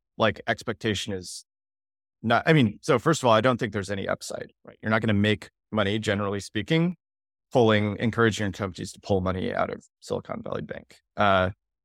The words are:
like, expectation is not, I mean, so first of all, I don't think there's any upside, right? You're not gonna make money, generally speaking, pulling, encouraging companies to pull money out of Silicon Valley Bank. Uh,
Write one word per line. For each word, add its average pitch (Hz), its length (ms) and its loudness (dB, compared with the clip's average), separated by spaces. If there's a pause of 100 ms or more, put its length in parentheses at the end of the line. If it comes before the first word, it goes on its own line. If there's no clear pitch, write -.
(200)
like, 107 260 2
expectation 110 640 -4
is 92 320 -10 (800)
not, 113 240 0
I 165 80 4
mean, 123 280 4
so 127 180 2
first - 240 0
of 127 40 2
all, 113 60 6
I 110 80 6
don't 123 160 2
think 107 160 -4
there's 98 160 -6
any 98 180 -6
upside, - 440 -8 (120)
right? - 200 -20
You're 107 80 -2
not 110 100 2
gonna 113 120 0
make 101 360 0 (220)
money, 107 260 0
generally 101 420 -2
speaking, 160 580 -2 (540)
pulling, 107 460 4
encouraging 107 540 0
companies 95 400 -8
to - 80 -20
pull 98 220 0
money 92 340 -4
out 92 160 -2
of - 120 -10 (180)
Silicon - 420 -8
Valley - 180 -6
Bank. - 360 -14 (200)
Uh, 95 320 4 (360)